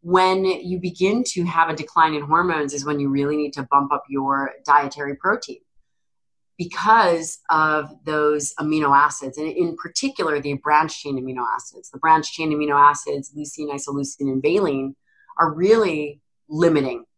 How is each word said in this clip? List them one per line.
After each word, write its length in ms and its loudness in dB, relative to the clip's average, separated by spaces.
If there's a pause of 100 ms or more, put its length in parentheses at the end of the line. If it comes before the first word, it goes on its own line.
when 440 4
you 340 -2
begin 460 0
to 180 -2
have 260 2
a 60 -4
decline 380 2
in 80 -4
hormones 520 0
is 120 -6
when 140 -2
you 100 0
really 260 0
need 180 -4
to 100 -8
bump 280 2
up 160 -2
your 460 -2 (120)
dietary 500 0
protein 440 -4 (1000)
because 840 0 (100)
of 420 2 (140)
those 500 0
amino 400 0
acids, 420 2
and 100 -6
in 280 -4
particular, 640 -4
the 140 -6
branched 460 0
chain 200 -6
amino 340 -6
acids. 380 -14
The 80 -18
branched 340 2
chain 180 -4
amino 280 0
acids, 560 2
leucine, 340 -10
isoleucine, 600 -6
and 100 -2
valine, 540 0 (420)
are 160 2
really 680 2 (280)
limiting 560 0 (120)